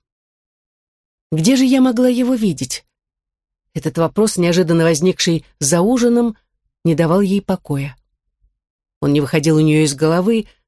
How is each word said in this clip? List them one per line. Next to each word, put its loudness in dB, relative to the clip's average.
«Где 0
же 2
я 2
могла 2
его 0
видеть?» -4
Этот -8
вопрос, -2
неожиданно 0
возникший 0
за 0
ужином, 0
не 0
давал 2
ей 0
покоя. -6
Он 0
не 2
выходил 0
у 4
неё 2
из -2
головы, 0